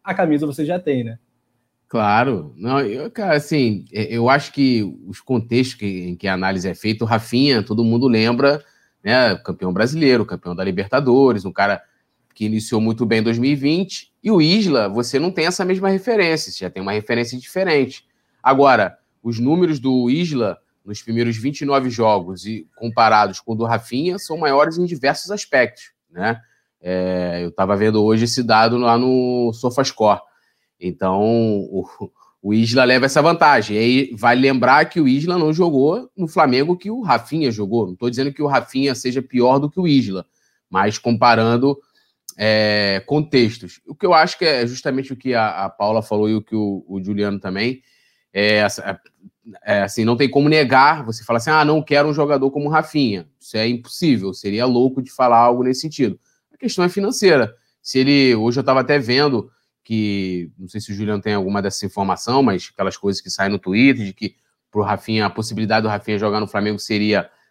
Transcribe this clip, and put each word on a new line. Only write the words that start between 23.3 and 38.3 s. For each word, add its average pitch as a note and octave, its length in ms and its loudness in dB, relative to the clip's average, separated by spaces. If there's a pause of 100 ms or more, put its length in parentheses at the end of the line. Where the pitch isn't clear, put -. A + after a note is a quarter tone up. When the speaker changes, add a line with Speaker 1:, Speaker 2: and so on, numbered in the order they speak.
Speaker 2:
com - 120 -10
o A2+ 40 -4
do A2+ 80 -2
Rafinha A#2+ 540 -4
são D#3+ 200 -10
maiores D#3 400 2
em F3+ 60 0
diversos D#3+ 460 -4
aspectos, C3+ 600 -2 (200)
né? G#2+ 300 -4 (400)
É, F2+ 640 -4
eu E2+ 60 -6
tava F#2+ 260 0
vendo G#2+ 260 2
hoje A2 220 2
esse A#2+ 180 -2
dado A2+ 360 4
lá A#2+ 180 2
no B2 560 0
SofaScore. A#2 680 0 (600)
Então, F#2 400 -2
o, G#2+ 640 0 (560)
o G#2 140 -2
Isla A2+ 300 4
leva B2+ 200 4
essa C3+ 160 2
vantagem. D3 560 4
E - 20 0
aí, B2+ 380 0
vale A#2+ 240 2
lembrar C3+ 460 4
que D#3+ 120 -6
o D3+ 80 2
Isla D3 300 0
não D#3 160 0
jogou E3 640 0
no F3+ 100 -4
Flamengo D3 480 2
que F#3+ 160 -8
o B3 120 -8
Rafinha C#3+ 480 -2
jogou. G#2 360 -2
Não F2+ 80 -12
tô A#2+ 140 -6
dizendo C3+ 240 -4